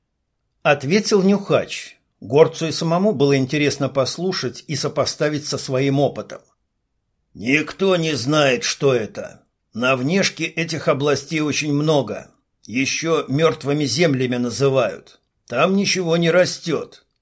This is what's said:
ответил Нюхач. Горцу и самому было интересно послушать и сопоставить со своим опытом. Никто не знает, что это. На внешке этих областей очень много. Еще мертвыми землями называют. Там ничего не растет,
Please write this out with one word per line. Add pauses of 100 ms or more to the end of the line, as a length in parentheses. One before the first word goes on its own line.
(640)
ответил
Нюхач. (240)
Горцу
и
самому
было
интересно
послушать
и
сопоставить
со
своим
опытом. (920)
Никто
не
знает,
что
это. (320)
На
внешке
этих
областей
очень
много. (340)
Еще
мертвыми
землями
называют. (260)
Там
ничего
не
растет, (180)